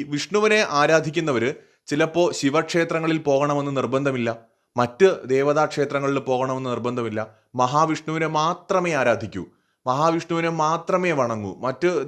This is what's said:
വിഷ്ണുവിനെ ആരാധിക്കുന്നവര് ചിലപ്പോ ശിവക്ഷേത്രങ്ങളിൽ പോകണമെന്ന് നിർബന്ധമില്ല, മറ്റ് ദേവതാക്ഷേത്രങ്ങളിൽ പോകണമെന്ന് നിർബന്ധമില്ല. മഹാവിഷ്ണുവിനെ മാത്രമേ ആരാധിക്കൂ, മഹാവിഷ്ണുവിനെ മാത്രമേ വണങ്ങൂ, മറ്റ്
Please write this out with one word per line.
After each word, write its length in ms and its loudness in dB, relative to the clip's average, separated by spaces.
വിഷ്ണുവിനെ 520 2
ആരാധിക്കുന്നവര് 800 2
ചിലപ്പോ 440 2
ശിവക്ഷേത്രങ്ങളിൽ 880 0
പോകണമെന്ന് 560 0
നിർബന്ധമില്ല, 540 0
മറ്റ് 320 4
ദേവതാക്ഷേത്രങ്ങളിൽ 960 0
പോകണമെന്ന് 500 -2
നിർബന്ധമില്ല. 500 -4
മഹാവിഷ്ണുവിനെ 760 0
മാത്രമേ 640 -2
ആരാധിക്കൂ, 500 0
മഹാവിഷ്ണുവിനെ 680 0
മാത്രമേ 580 0
വണങ്ങൂ, 460 -2
മറ്റ് 320 -2